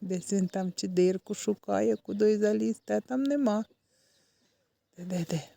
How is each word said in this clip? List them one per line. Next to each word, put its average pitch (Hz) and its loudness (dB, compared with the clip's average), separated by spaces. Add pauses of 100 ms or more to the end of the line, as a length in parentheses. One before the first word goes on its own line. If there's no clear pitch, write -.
Десь 185 -6
він 190 0
там 185 -4
чи 196 -4
дирку 185 2
шукає, 208 0
куди 214 2
залізти, 214 0
а 214 2
там 262 -4
нема. 269 0 (1300)
Де, 175 -14
де, 180 -4
де? 160 -2 (140)